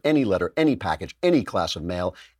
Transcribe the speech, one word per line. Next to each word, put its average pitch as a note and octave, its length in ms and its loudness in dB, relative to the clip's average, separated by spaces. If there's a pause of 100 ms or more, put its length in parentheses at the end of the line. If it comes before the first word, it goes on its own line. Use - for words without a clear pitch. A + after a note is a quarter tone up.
any D3 180 4
letter, F2+ 320 0
any D3+ 220 2
package, E2 440 -6
any F3 220 4
class F2+ 320 -4
of D2+ 80 -8
mail, F2+ 320 -4 (240)